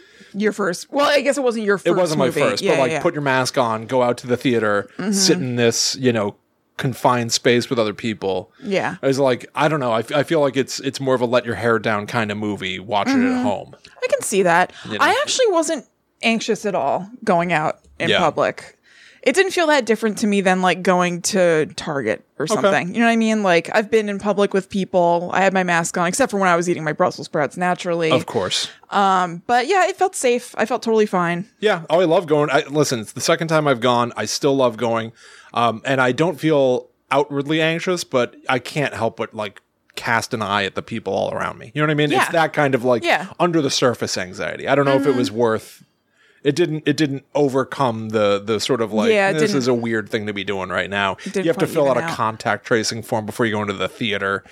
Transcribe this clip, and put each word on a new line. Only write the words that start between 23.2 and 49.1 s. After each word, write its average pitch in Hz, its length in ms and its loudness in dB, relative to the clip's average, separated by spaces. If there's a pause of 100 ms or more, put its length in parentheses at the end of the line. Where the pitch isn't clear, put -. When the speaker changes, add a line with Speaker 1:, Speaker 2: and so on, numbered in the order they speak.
Speaker 1:
Like, 170 320 2
I've 214 160 0
been 214 180 2
in 202 120 -6
public 202 340 0
with 190 160 -2
people. 175 640 0
I - 60 2
had 190 120 4
my 190 120 0
mask 175 340 0
on, 175 80 0
except 190 240 0
for 202 80 -4
when 190 100 2
I 175 60 4
was 175 160 0
eating 160 140 -4
my 151 80 -2
Brussels 165 340 -2
sprouts 147 300 -2
naturally. 175 560 -2
Speaker 2:
Of 127 140 2
course. - 420 -2 (220)
Speaker 1:
Um, 185 580 0
but 247 180 2
yeah, 359 220 2
it 381 80 -6
felt 370 180 0
safe. 240 420 -2
I - 80 0
felt 226 180 -2
totally 220 240 2
fine. 175 420 -2 (100)
Speaker 2:
Yeah. 196 320 0
Oh, 165 100 4
I 190 40 4
love 170 240 2
going. 147 220 2
I, 143 180 4
listen, 139 320 0
it's 107 140 -12
the 127 60 -10
second 165 280 0
time 156 180 2
I've 131 140 2
gone. 120 360 2
I 107 100 -4
still 139 280 0
love 123 220 2
going. 113 340 -2 (420)
Um, 113 320 0
and 135 160 2
I 127 120 4
don't 151 260 -2
feel 139 500 2 (220)
outwardly 143 500 0
anxious, 165 440 -2
but 120 320 -2 (120)
I 131 120 0
can't - 340 -4
help 113 220 -4
but, - 180 -8
like, 107 260 -10 (360)
cast 117 380 -2
an 110 80 -4
eye 101 240 0
at - 100 -8
the 98 60 -4
people 107 300 -8
all 98 220 -2
around 92 240 -6
me. - 160 -20
You 147 80 -2
know 151 60 2
what - 40 2
I - 20 -2
mean? 147 180 0
Speaker 1:
Yeah. 359 100 2
Speaker 2:
It's - 100 -2
that 156 200 2
kind 139 240 2
of, 117 80 -2
like, 123 180 2
Speaker 1:
Yeah. 202 240 0 (140)
Speaker 2:
under 165 200 2
the 135 100 0
surface 117 460 0
anxiety. 90 520 -6
I 135 80 2
don't 139 80 4
know 139 100 2
if 139 100 2
it 143 40 0
Speaker 1:
Mm-hmm. 127 100 2
Speaker 2:
was 110 140 -2
worth, 110 500 -2 (640)
it 143 100 2
didn't, 156 320 -2
it 147 100 2
didn't 135 280 -2 (100)
overcome 127 760 0
the, 104 340 2
the 104 160 -2
sort 123 200 0
of, 107 120 -4
like, 110 180 2